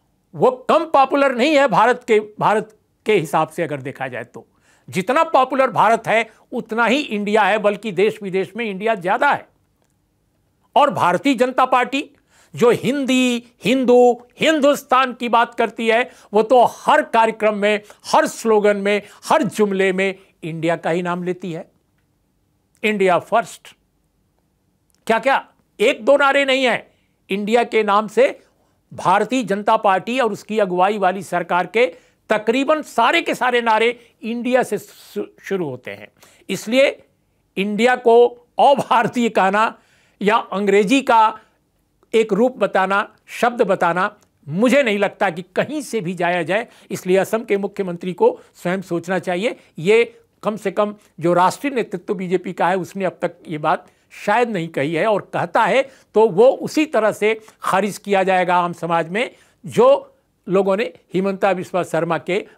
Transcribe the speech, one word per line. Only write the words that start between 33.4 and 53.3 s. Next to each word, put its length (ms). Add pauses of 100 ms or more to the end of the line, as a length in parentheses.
नारे 640
इंडिया 400
से 160
शु-, 640
शुरू 260
होते 220
हैं। 180 (420)
इसलिए 520 (540)
इंडिया 400
को 320 (300)
अभारतीय 720
कहना 500 (440)
या 140
अंग्रेजी 640
का 360 (760)
एक 180
रूप 240
बताना, 580 (120)
शब्द 360
बताना, 540 (320)
मुझे 340
नहीं 160
लगता 320
कि 120
कहीं 400
से 180
भी 140
जाया 280
जाए। 260 (220)
इसलिए 260
असम 280
के 120
मुख्यमंत्री 560
को 280 (140)
स्वयं 280
सोचना 360
चाहिए। 380 (220)
ये 420 (220)
कम 140
से 140
कम 240 (260)
जो 120
राष्ट्रीय 420
नेतृत्व 400
बीजेपी 380
का 160
है, 80
उसने 280
अब 180
तक 140 (120)